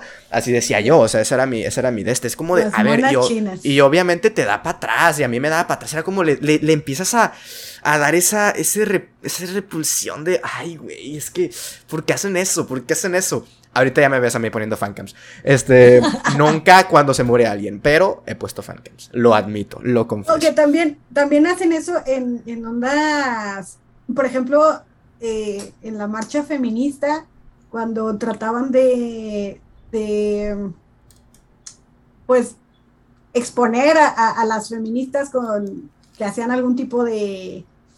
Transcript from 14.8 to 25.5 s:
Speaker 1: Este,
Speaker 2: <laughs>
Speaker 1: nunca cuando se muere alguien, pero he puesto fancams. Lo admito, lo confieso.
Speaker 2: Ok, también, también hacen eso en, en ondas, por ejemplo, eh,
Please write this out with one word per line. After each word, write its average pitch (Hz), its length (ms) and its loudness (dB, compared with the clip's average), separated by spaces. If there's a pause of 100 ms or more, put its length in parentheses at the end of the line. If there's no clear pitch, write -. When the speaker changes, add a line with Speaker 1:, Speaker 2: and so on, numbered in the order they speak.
Speaker 1:
Este, 123 580 8 (160)
Speaker 2:
<laughs> 143 180 -2
Speaker 1:
nunca 160 520 6
cuando 143 260 4
se 135 100 0
muere 120 220 4
alguien, 104 340 -4
pero 160 460 2
he - 80 -10
puesto - 280 -10
fancams. - 520 -20
Lo 120 200 6
admito, 104 480 -2
lo 117 240 0
confieso. 110 300 -2
Speaker 2:
Ok, 311 180 2
también, 302 440 2 (160)
también 294 320 4
hacen 359 260 0
eso 320 220 -4 (100)
en, 247 400 -4
en 226 220 -10
ondas, 240 1120 -4 (360)
por - 120 0
ejemplo, 285 560 0 (400)
eh, 214 500 -6 (100)